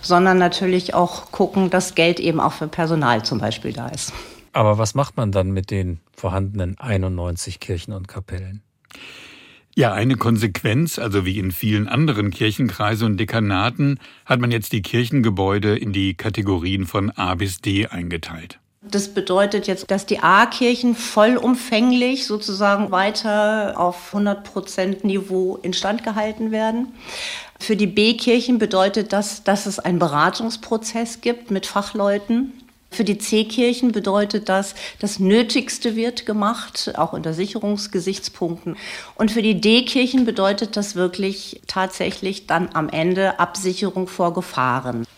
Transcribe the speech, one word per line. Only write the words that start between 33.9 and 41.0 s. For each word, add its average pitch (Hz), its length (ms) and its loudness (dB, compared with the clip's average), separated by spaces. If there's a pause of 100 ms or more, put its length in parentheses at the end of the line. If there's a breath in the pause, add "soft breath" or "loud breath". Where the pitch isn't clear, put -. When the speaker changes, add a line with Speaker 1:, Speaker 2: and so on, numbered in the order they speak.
Speaker 1:
bedeutet 208 580 0
das, 190 260 0 (240 loud breath)
das 208 180 -4
Nötigste 220 800 2
wird 233 320 -4
gemacht, 214 680 -2
auch 165 180 0
unter 160 200 -4
Sicherungsgesichtspunkten. 190 1400 -4 (380 loud breath)
Und 220 160 2
für 226 100 0
die 208 180 4
D-Kirchen 247 640 4
bedeutet 202 520 0
das 202 180 -4
wirklich 185 680 -4